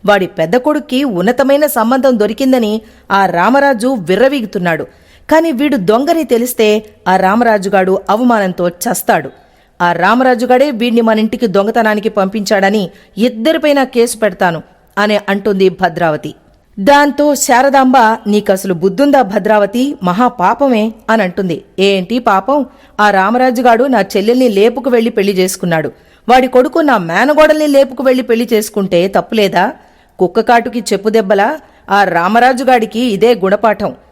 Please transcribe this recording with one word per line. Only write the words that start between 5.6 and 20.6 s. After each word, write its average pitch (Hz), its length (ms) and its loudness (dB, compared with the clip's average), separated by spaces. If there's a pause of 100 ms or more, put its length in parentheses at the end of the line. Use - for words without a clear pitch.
దొంగని 269 460 0
తెలిస్తే 226 640 0 (220)
ఆ 185 80 2
రామరాజుగాడు 190 840 0 (100)
అవమానంతో 202 600 0
చస్తాడు. 175 600 -2 (520)
ఆ 175 100 2
రామరాజుగాడే 247 800 2
వీణ్ణి 233 300 0
మన 220 180 0
ఇంటికి 220 280 -2
దొంగతనానికి 214 640 0
పంపించాడని 196 800 -2 (280)
ఇద్దరిపైన 277 680 0
కేసు 240 340 -2
పెడతాను 180 440 -2 (360)
అని 208 220 0 (100)
అంటుంది 196 400 0
భద్రావతి. 165 680 -4 (440)
దాంతో 285 560 2
శారదాంబ, 262 640 2 (300)
"నీకసలు 196 460 0
బుద్ధుందా 202 480 2
భద్రావతి, 214 840 -2
మహాపాపమే" 226 880 0 (160)